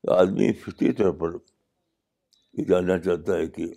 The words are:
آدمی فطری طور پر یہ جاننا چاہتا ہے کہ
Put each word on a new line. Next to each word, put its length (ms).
آدمی 420
فطری 400
طور 200
پر 160
یہ 120
جاننا 340
چاہتا 380
ہے 100
کہ 200